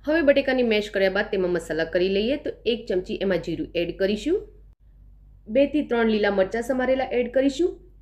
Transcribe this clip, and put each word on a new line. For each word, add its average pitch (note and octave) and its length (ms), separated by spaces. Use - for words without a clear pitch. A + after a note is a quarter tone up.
હવે D#4+ 220
બટેકાને C4+ 420
મેશ G#3 240
કર્યા F#3+ 220
બાદ G#3+ 160
તેમાં F#3 240
મસાલા D#3+ 380
કરી F#3 200
લઈએ. G#3+ 300
તો - 60
એક A3+ 80
ચમચી F#3 340
એમાં F3+ 220
જીરું D#3 220
એડ E3+ 100
કરીશું, G#3+ 380
બે A#3+ 240
થી D4+ 180
ત્રણ A3+ 240
લીલા G#3 240
મરચાં F#3+ 320
સમારેલા B3+ 380
એડ B3 180
કરીશું. C#4 380